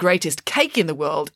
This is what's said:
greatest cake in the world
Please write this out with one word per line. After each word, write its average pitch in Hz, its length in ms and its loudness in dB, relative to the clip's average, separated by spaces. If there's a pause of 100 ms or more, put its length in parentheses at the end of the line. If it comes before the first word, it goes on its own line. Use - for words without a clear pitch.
greatest 180 400 0
cake 294 320 0
in 180 120 2
the 143 80 -4
world 147 400 -2